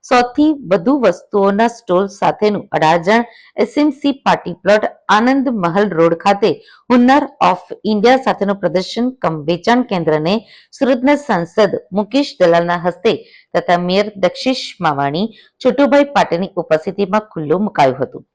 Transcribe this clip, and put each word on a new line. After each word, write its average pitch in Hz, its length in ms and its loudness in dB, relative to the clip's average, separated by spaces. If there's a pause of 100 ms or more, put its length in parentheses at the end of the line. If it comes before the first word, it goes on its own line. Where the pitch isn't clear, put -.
સોથી 254 440 2
વધુ 214 460 -2
વસ્તુઓના 202 680 0
સ્ટોલ 196 380 -2
સાથેનું 196 680 -2
અડાજણ 170 520 2 (320)
એસ - 220 -4
એમ 302 120 2
સી 277 220 -4
પાર્ટી 180 400 -2
પ્લોટ 208 340 0 (220)
આનંદ 247 400 2
મહલ 202 400 0
રોડ 165 260 2
ખાતે 196 360 0 (400)
હુન્નર 254 320 4 (180)
ઓફ 180 260 0 (180)
ઇન્ડિયા 220 320 2
સાથેનું 202 460 -2
પ્રદર્શન 185 480 -2
કમ 160 320 -6
વેચાણ 180 400 0
કેન્દ્રને 165 520 -2 (380)
સુરતના 269 440 0
સાંસદ 208 600 -2 (140)
મુકેશ 214 480 -4
દલાલના 170 460 2
હસ્તે 180 260 -2 (420)
તથા 175 240 0
મેયર 185 280 -2 (100)
દક્ષેશ 254 480 -4 (160)
માવાણી, 151 480 -2 (320)
છોટુભાઈ 277 440 2
પાટેલની 190 520 -2
ઉપસ્થિતિમાં 185 640 -2
ખુલ્લું 170 420 -4
મુકાયું 135 400 0
હતું. - 220 -10 (100)